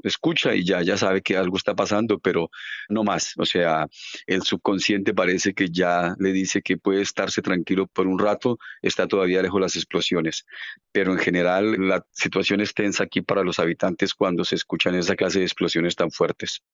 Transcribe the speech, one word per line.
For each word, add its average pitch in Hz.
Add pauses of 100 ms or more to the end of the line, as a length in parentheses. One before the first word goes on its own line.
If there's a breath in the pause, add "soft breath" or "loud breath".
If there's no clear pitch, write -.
Escucha 127
y 95
ya, 90
ya 95
sabe 95
que -
algo 92
está 101
pasando, 104
pero 85 (380 loud breath)
no 107
más. 95
O 87
sea, 80 (400 loud breath)
el 95
subconsciente 101
parece 92
que 98
ya 87
le 95
dice 95
que 92
puede 98
estarse 98
tranquilo 92
por -
un 92
rato, 104 (220 loud breath)
está 90
todavía 92
lejos 95
las 90
explosiones. 82 (460 loud breath)
Pero 92
en -
general, 95
la 92
situación 98
es 101
tensa 101
aquí 95
para 98
los 87
habitantes 87
cuando 90
se 90
escuchan 87
esa 92
clase 92
de 90
explosiones 85
tan 85
fuertes. - (120)